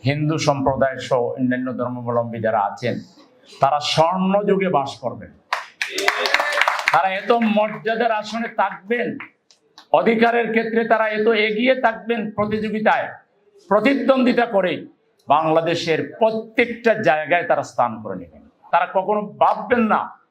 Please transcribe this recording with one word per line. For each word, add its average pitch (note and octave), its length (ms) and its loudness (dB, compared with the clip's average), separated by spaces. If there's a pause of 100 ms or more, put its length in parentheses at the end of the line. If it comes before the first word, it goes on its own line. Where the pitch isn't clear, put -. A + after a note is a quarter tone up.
হিন্দু D3+ 320 0
সম্প্রদায় C3+ 600 0
সহ B2+ 200 0
অন্যান্য B2+ 540 -2
ধর্মাবলম্বী A#2+ 640 -4
যারা A2 200 0
আছেন, G#2 400 -4 (600)
তারা C#3+ 200 2
স্বর্ণযুগে F#3+ 920 0
বাস C#3 300 -2
করবেন। G#2 320 -10 (1600)
তারা E3+ 180 2
এত G3+ 220 -2
মর্যাদার A3 800 0
আসনে G#3+ 360 -6
থাকবেন, G3+ 680 -4 (760)
অধিকারের A3+ 580 2
ক্ষেত্রে A3+ 380 0
তারা A3 220 2
এত G#3+ 180 0
এগিয়ে A3+ 540 2
থাকবেন, G#3+ 500 -2
প্রতিযোগিতায় G#3 760 0 (600)
প্রতিদ্বন্দ্বিতা B3 800 4
করে F3+ 400 -2 (420)
বাংলাদেশের D#3+ 920 2
প্রত্যেকটা A3 760 0
জায়গায় D#3+ 540 0
তারা C#3+ 160 2
স্থান A#2 380 -2
করে G2 140 -8
নেবেন। - 260 -16 (300)
তারা E3+ 220 2
কখনো G3+ 280 0
ভাববেন G#3 580 0
না G3 400 0 (120)